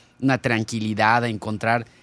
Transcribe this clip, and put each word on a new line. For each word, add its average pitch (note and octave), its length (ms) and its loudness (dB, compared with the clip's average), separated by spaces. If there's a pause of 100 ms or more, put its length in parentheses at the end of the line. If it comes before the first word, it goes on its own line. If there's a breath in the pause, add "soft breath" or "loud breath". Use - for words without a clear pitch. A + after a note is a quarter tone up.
(220 soft breath)
una C3 160 2
tranquilidad, A2+ 880 0
a - 20 -2
encontrar A2 600 -2 (160 soft breath)